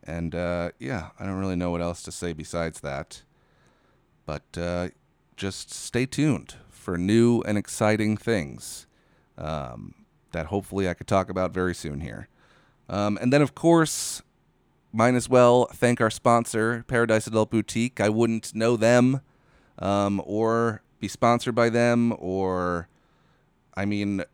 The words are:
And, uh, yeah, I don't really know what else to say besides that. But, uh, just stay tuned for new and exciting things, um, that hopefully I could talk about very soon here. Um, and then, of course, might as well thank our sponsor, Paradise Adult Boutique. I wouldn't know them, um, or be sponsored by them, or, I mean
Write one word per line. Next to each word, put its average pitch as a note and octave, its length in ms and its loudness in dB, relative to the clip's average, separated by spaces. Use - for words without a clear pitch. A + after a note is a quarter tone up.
And, E2+ 320 -6
uh, F2 440 -4
yeah, A#2+ 300 -8
I F#2+ 60 -10
don't F#2+ 140 -6
really F#2+ 160 -4
know F2 160 -2
what E2+ 100 -2
else E2+ 220 -6
to - 80 -12
say F2 220 -8
besides D#2+ 480 -8
that. C#2+ 420 -10
But, - 320 -10
uh, F2 320 -4
just - 340 -8
stay - 340 -4
tuned C#3 500 -2
for - 280 -8
new A2+ 440 4
and G#2 160 -2
exciting G#2+ 600 0
things, D#2+ 720 -6
um, B1 580 -10
that D#2+ 160 -6
hopefully G2 420 -2
I E2+ 40 -2
could - 140 -12
talk F#2+ 220 2
about F#2 240 -2
very F2+ 200 0
soon D2 280 -8
here. A1+ 260 -12
Um, G#2 320 -2
and B2 100 2
then, C#3+ 100 6
of C#3 140 0
course, - 680 2
might A#2 200 4
as B2 160 0
well B2 440 6
thank A#2+ 260 2
our A2+ 100 4
sponsor, A#2 760 0
Paradise A2+ 400 2
Adult A2 240 0
Boutique. A#2 480 -2
I G#2+ 100 4
wouldn't A2+ 460 0
know A2+ 220 2
them, B2 440 4
um, G2+ 460 0
or A2+ 560 0
be - 80 -6
sponsored A#2+ 480 0
by A#2 140 4
them, A#2+ 480 2
or, F2+ 680 -2
I G2 100 -4
mean G2+ 380 -2